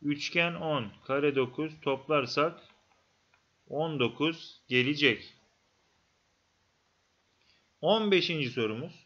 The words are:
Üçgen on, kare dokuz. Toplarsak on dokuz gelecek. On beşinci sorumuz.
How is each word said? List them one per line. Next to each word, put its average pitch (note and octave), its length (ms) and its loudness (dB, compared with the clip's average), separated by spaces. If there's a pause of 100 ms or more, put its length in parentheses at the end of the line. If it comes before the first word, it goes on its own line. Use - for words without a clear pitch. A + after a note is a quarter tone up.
Üçgen E3+ 520 -2
on, D3+ 380 -4 (140)
kare C#3 300 2
dokuz. C3+ 360 -2 (100)
Toplarsak C#3 760 0 (1080)
on D3+ 320 -4
dokuz C#3+ 680 -2
gelecek. B2+ 680 2 (2500)
On G#3 300 2
beşinci D#3+ 400 2
sorumuz. A#2+ 420 -4 (140)